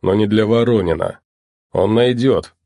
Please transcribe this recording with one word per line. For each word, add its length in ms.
но 140
не 100
для 200
Воронина. 720
Он 240
найдёт, 580